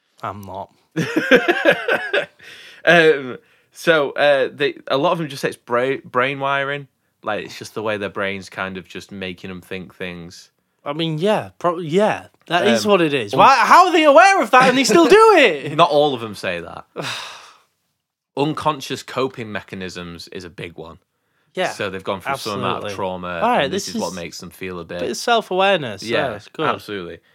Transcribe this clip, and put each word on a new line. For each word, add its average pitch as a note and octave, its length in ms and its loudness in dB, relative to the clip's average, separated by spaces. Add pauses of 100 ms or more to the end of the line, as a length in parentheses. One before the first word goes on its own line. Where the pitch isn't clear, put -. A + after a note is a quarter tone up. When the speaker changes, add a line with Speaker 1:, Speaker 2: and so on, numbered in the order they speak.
(220)
Speaker 1:
I'm G#2 200 -10
not. F#2+ 280 -12 (240)
Speaker 2:
<laughs> - 1300 0 (560)
Um, D3+ 540 4 (340)
so, D#3 400 0
uh, C#3 400 2
they, C#3+ 240 -4 (120)
a - 80 0
lot E3 160 2
of F#3 60 -4
them D#3+ 100 -6
just C#3 140 -12
say D#3+ 60 -2
it's - 80 -8
bra-, B2+ 480 -2
brain B2+ 340 -2
wiring. C#3 500 -4 (340)
Like, G#2 220 -6
it's - 140 -16
just - 160 -16
the A2+ 80 -6
way G#2+ 140 -2
their G2+ 120 -4
brain's G2 400 -6
kind F#2+ 280 -8
of F#2 100 -14
just - 240 -16
making F#2 380 -12
them F2+ 120 -12
think F#2 340 -14
things. F2 560 -14 (340)
Speaker 1:
I C#3+ 80 -8
mean, D#3+ 260 -4
yeah, E3 400 -2
pro-, E3+ 220 -2
yeah, E3+ 480 0 (180)
that - 220 0
is G#3+ 180 2
Speaker 2:
Um, G#3+ 60 2
Speaker 1:
what F#3+ 80 6
it D#3 120 2
is. A#2 220 -2
Speaker 2:
un- C3+ 60 0
Speaker 1:
Why, B3+ 160 8
how C4 300 8
are F4 60 0
they D#4 120 4
aware F4+ 360 8
of A#3 120 -2
that C4 160 8
and B3+ 100 2
they C4+ 60 2
still E4+ 240 6
do A4 280 8
it? D#3 400 2
Speaker 2:
<laughs> - 0 -
Not E3 140 6
all D3 240 4
of A2+ 60 -6
them A2 160 -8
say F2 240 -6
that. F2 240 -14 (100)
<sighs> D#3 120 -10 (1300)
Unconscious C#3+ 640 -4
coping C3 480 -6
mechanisms F2+ 760 -12
is F#2+ 160 -14
a F2 60 -16
big E2 260 -16
one. E2 220 -16 (560)
Speaker 1:
Yeah, F3+ 160 -4
Speaker 2:
So G#2 180 -8
they've F#2 160 -10
gone G2 160 -6
through C3+ 160 -6
some B2+ 240 -8
amount F#2+ 240 -6
of G#2 60 -8
Speaker 1:
absolutely. G2 60 -10
Speaker 2:
trauma, F#2 320 -8 (140)
Speaker 1:
All A3 80 0
right, G3+ 140 0
Speaker 2:
and C3+ 80 -6
this G3 140 -6
Speaker 1:
this - 80 -12
Speaker 2:
is A3+ 60 -6
what G3+ 80 -4
Speaker 1:
is F3+ 60 -10
Speaker 2:
makes - 240 -12
them F2+ 120 -16
feel F#2 280 -12
a E2+ 60 -12
bit F2 160 -10
Speaker 1:
bit - 100 -6
of A3+ 60 -6
self-awareness. F#3+ 840 -2
Speaker 2:
Yeah, A2+ 260 -2
Speaker 1:
Yeah, A2 80 -8
it's G2+ 120 -18
good. D#3 200 -6
Speaker 2:
absolutely. G2+ 500 -8 (160)